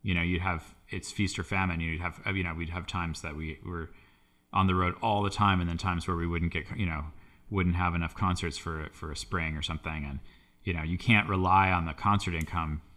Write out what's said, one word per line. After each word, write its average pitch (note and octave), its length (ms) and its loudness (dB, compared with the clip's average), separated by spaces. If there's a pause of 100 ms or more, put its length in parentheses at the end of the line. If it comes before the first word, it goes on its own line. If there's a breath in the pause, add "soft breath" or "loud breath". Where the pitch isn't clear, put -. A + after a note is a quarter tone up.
You E2+ 120 0
know, E2+ 80 2
you'd F2 200 2
have, F2 320 -4 (140)
it's - 220 -8
feast - 280 -2
or F#2+ 60 -4
famine. F2+ 360 0
You'd E2 200 -2
have, F2 200 -6 (140)
you F#2+ 100 0
know, E2 100 -4
we'd E2 140 -6
have E2+ 180 -8
times E2 360 -4
that D2+ 120 -10
we D#2 300 -8
were E2+ 260 -8 (640 soft breath)
on F#2+ 140 4
the F#2 80 4
road F2+ 260 4
all G#2 220 2
the G2 80 0
time, G2 300 4
and E2+ 80 0
then E2+ 100 -2
times F2 280 -2
where F2+ 100 0
we E2+ 100 -2
wouldn't E2+ 260 0
get, D2+ 120 -4 (120)
you G2 100 -2
know, D#2 200 -4 (420 soft breath)
wouldn't F2+ 280 2
have F2 180 0
enough E2+ 200 -2
concerts F2+ 440 0
for, D#2 340 -6
for D#2 180 -12
a D2 60 -8
spring D#2+ 400 -4
or D2 60 -6
something. D#2 420 -6
And, C#2 140 -8 (460 soft breath)
you F#2 100 -2
know, D#2+ 80 -2
you F2 160 -2
can't G#2+ 300 4
rely F#2 420 6
on E2+ 160 2
the D#2+ 80 -6
concert G2+ 400 2
income D#2+ 480 -2 (140)